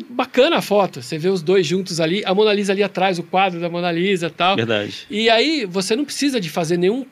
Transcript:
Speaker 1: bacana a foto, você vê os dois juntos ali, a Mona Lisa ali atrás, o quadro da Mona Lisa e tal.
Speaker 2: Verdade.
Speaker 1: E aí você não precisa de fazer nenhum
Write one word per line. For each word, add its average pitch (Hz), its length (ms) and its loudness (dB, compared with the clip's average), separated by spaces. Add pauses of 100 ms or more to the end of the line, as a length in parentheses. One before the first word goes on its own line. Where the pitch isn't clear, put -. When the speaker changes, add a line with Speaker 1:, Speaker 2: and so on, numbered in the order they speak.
Speaker 1:
bacana 262 500 2
a 175 40 0
foto, 196 400 0
você 156 160 -8
vê 165 100 -2
os 190 140 0
dois 180 240 2
juntos 175 340 -2
ali, 180 240 0
a 190 80 0
Mona 214 200 4
Lisa 202 200 0
ali 196 100 0
atrás, 190 360 0
o 170 60 -6
quadro 185 360 0
da 170 80 -4
Mona 175 220 -2
Lisa 170 380 0
e - 20 -8
tal. 185 240 2
Speaker 2:
Verdade. 107 560 -2
Speaker 1:
E 220 180 0
aí 247 380 2
você 185 300 -2
não 285 80 -2
precisa 269 360 -2
de 165 80 -6
fazer 175 300 -2
nenhum 220 340 0